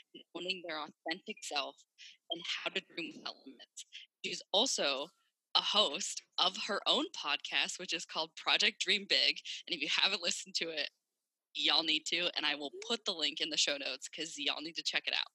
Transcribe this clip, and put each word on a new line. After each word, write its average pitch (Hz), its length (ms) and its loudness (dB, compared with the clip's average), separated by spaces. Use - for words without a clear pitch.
and - 100 -18
owning 175 320 -6
their 156 120 -4
authentic - 640 -8
self 139 320 -4
and 170 120 -6
how - 280 -4
to 190 100 -2
dream 165 220 -6
without - 180 -10
limits. - 400 -18
She's 180 160 -4
also 170 580 2
a 170 60 8
host 190 640 0
of 185 160 4
her 202 200 0
own 247 180 4
podcast, 151 600 0
which 180 140 -4
is 170 120 -4
called 160 300 -4
Project 170 460 4
Dream 196 280 2
Big. 135 300 4
And - 80 -4
if 135 60 -6
you 160 100 -2
haven't 190 320 4
listened 185 320 -2
to 170 140 0
it, 151 200 -2
y'all 151 280 4
need 156 240 2
to, 175 300 2
and 151 80 -2
I 147 100 2
will 143 180 -8
put - 180 -2
the 196 80 -2
link 151 280 -2
in 156 100 -2
the 156 60 0
show 147 200 2
notes 135 320 -6
'cause - 280 -8
y'all 143 240 -2
need 160 160 -8
to 151 60 -8
check - 240 0
it - 80 -2
out. - 200 0